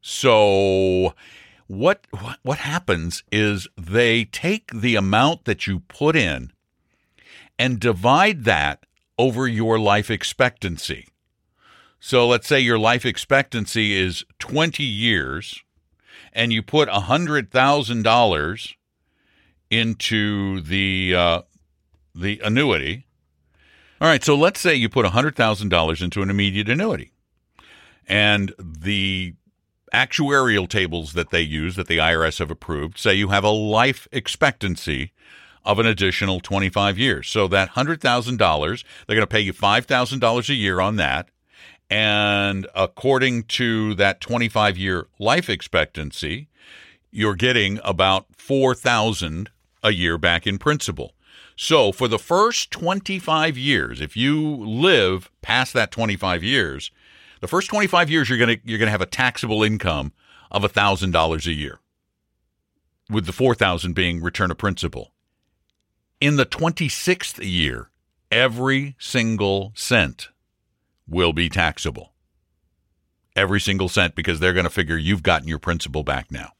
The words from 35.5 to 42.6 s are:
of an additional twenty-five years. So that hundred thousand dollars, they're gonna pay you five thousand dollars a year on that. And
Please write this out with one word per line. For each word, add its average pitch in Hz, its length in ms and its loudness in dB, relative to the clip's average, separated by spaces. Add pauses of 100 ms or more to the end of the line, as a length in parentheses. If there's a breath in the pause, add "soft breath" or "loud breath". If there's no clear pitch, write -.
of 104 140 2
an 117 80 2
additional 95 540 0
twenty-five 98 580 -2
years. 113 300 -2
So 104 180 0
that 95 220 2
hundred 147 320 -4
thousand 120 380 -2
dollars, 82 460 0 (220 loud breath)
they're 107 80 -2
gonna 110 140 2
pay 110 100 0
you 98 140 0
five 104 340 2
thousand 127 320 0
dollars 120 320 0
a 143 40 0
year 98 260 0
on 104 160 0
that. 76 320 -2 (600 loud breath)
And 101 840 0